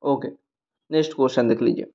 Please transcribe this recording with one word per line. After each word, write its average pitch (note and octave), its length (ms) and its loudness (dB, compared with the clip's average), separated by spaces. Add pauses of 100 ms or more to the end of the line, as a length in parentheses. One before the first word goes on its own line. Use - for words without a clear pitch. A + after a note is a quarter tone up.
ओके, C#3 220 -2 (600)
नेक्स्ट D#3 240 0
क्वेश्चन B2+ 340 2
देख A2+ 140 2
लीजिए A#2 320 -2